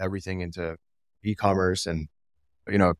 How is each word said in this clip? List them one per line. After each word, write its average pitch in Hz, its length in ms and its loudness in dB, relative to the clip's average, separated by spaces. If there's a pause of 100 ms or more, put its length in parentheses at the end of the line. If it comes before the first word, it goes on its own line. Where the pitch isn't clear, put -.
everything 95 400 -6
into 85 360 -6 (460)
e-commerce." 95 640 2
And, 80 220 -4 (600)
you 101 100 2
know, 90 120 6
it 82 100 -2